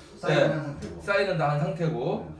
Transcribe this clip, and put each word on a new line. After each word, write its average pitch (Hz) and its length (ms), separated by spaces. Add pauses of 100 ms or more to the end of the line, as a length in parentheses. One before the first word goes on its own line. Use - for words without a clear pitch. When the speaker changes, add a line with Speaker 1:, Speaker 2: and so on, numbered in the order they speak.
(180)
Speaker 1:
사인을 - 300
Speaker 2:
네. - 60
Speaker 1:
한 147 100
상태고. - 380
Speaker 2:
사인은 196 360
다 147 120
한 147 100
상태고. 170 680
Speaker 1:
네, - 100